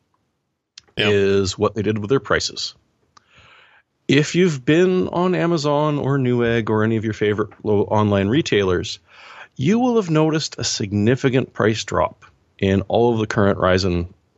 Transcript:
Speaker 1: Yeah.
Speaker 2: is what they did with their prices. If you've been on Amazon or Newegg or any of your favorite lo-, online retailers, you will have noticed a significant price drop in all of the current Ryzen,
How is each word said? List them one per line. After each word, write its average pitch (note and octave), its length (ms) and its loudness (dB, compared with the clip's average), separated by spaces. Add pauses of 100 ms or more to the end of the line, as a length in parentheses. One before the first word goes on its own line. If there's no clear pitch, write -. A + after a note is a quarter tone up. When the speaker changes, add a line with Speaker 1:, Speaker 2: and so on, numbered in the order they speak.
(960)
Speaker 1:
Yeah. G#2 120 0
Speaker 2:
is G2 500 0
what G#2 160 0
they A2 80 -4
did G#2+ 160 -2
with G2+ 120 -8
their C3+ 100 0
prices. - 540 -4 (1300)
If C#3+ 260 2
you've D#3+ 300 0
been F#3 440 2
on F3+ 260 -2
Amazon D3+ 640 0
or C3+ 200 -2
Newegg A#2+ 500 0
or G#2+ 160 2
any A2+ 120 0
of G#2+ 80 -4
your G#2+ 100 -2
favorite G#2 360 -2 (120)
lo-, G#2 220 0
online G2+ 440 2
retailers, G2+ 720 0 (580)
you F3+ 220 0
will A#3+ 180 0
have F#3+ 140 -2
noticed D#3 480 0
a - 60 -6
significant A#2 880 0
price A2 320 0
drop - 400 -4 (340)
in G2 300 2
all A#2 260 2
of A2+ 60 -2
the G#2+ 60 -2
current G2+ 320 0
Ryzen, F2+ 500 0 (300)